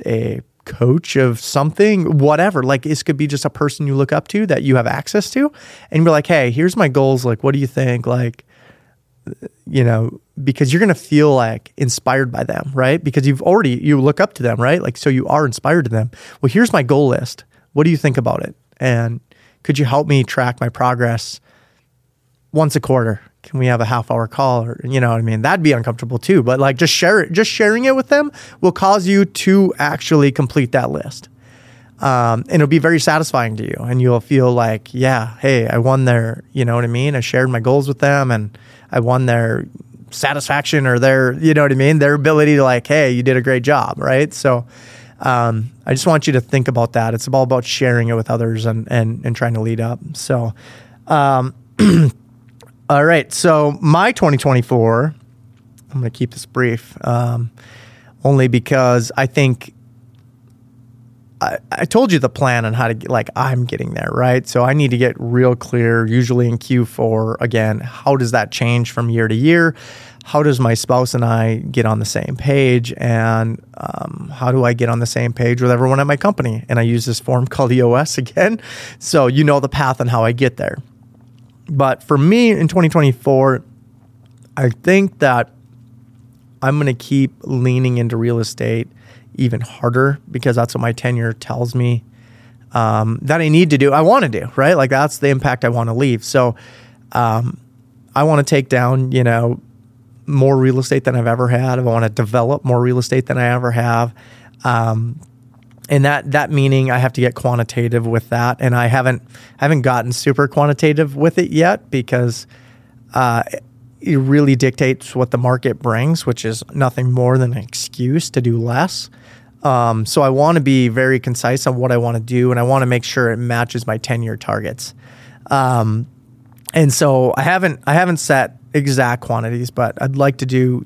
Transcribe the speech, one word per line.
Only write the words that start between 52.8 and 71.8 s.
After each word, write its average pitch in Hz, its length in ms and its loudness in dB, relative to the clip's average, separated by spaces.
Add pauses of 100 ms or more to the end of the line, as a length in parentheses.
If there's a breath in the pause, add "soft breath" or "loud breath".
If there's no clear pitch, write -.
all 147 160 4
right. 160 260 2
So 151 500 2
my 170 320 2
twenty 143 240 2
twenty-four, 123 760 2 (800)
I'm 135 80 -6
gonna 117 100 -4
keep 120 220 -6
this - 140 -16
brief, 120 580 -4
um, 120 480 -2 (720 loud breath)
only 135 240 4
because 123 680 0
I 135 100 0
think 131 460 -2 (1700)
I, - 160 -4 (140)
I - 140 -4
told 226 260 2
you 160 80 2
the 127 80 -2
plan 123 380 -2
and 110 100 -4
how 117 140 -2
to 117 40 -2
get, - 160 -10
like, 113 240 -2
I'm 127 300 -2
getting - 300 -6
there, 50 180 -6
right? 127 340 0
So 123 200 0
I 131 80 0
need 143 180 0
to 123 60 -2
get 123 200 0
real 123 380 2
clear, 117 500 0
usually 120 440 0
in 117 80 -4
Q 123 260 0
four. 110 560 -2
Again, 110 400 0
how 135 380 -2
does 120 140 -2
that 110 200 -2
change 120 400 -2
from 117 180 -4
year 113 200 0
to 113 60 0
year? 165 380 2 (520 loud breath)
How 147 180 0
does 139 160 2
my 117 140 2
spouse 123 400 0
and 120 100 0
I 113 360 0 (120)
get 127 140 0